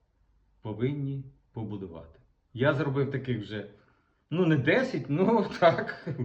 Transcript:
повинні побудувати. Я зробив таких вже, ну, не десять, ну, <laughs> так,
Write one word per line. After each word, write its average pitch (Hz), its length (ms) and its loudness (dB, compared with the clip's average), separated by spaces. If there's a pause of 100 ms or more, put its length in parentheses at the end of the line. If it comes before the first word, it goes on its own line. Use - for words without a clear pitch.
(640)
повинні 135 600 -4 (280)
побудувати. 95 680 -10 (340)
Я 135 220 2
зробив 139 360 -2
таких 123 300 -4
вже, 101 300 -8 (600)
ну, 175 160 2
не 156 100 4
десять, 160 520 2
ну, 196 440 4
<laughs> - 80 -10
так, - 480 4 (160)